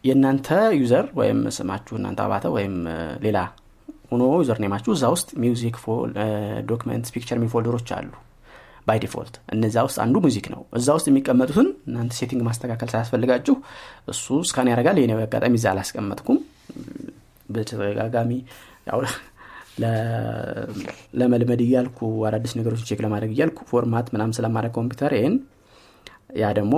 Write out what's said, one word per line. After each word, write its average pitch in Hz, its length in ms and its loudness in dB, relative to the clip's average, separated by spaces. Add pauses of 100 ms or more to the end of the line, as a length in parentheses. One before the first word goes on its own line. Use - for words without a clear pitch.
የእናንተ 135 440 4 (260)
ዩዘር 135 400 4
ወይም 110 260 2 (100)
ስማችሁ 104 460 -8
እናንተ 101 260 -4
አባተ 101 280 -2
ወይም፣ 98 260 -2 (100)
እ፣ 82 140 -6 (200)
ሌላ 104 180 0 (680)
ሆኖ 123 180 0 (100)
ዩዘር 139 260 2
ኔማችሁ 101 320 -2
እዛ 147 180 2
ውስጥ 170 280 -2
ሚውዚክ 117 400 0
ፎል-፣ 117 380 -4
እ፣ 104 120 -2 (360)
ዶክመንትስ፣ 117 480 -4
ፒክቸር 120 240 -6
የሚል 117 160 0
ፎልደሮች 117 400 -2
አሉ 95 180 -6 (760)
by - 140 2
default። - 360 -6 (160)
እነዛ 110 320 0
ውስጥ 135 180 -2
አንዱ 120 200 4
ሙዚክ 127 280 2
ነው። - 140 -12 (120)
እዛ 120 180 0
ውስጥ 160 140 2
የሚቀመጡትን 139 600 4 (160)
እናንተ 120 300 -4
ሴቲንግ 123 300 -4
ማስተካከል 117 460 -4
ሳያስፈልጋችሁ 123 680 2 (520)
እሱ - 180 -8 (180)
ስካን 127 260 0
ያደርጋል። 123 280 4
የኔ 120 180 4
አጋጣሚ 110 380 0
እዛ 117 140 2
አላስቀመጥኩም። 98 720 -2 (1120)
በተደጋጋሚ 110 840 -2 (540)
ያው - 140 0 (800)
ለ-፣ 117 120 0 (1200)
ለመልመድ 120 480 4
እያልኩ 123 360 2 (260)
አዳዲስ 110 320 -2
ነገሮችን 113 320 -2
ቼክ 104 140 -4
ለማድረግ 110 300 -2
እያልኩ 156 340 0
ፎርማት 117 440 0
ምናምን 110 240 0
ስለማድረግ 113 400 -2
ኮምፒውተሬን፣ 131 640 0 (960)
ያ 107 200 0
ደግሞ 104 240 2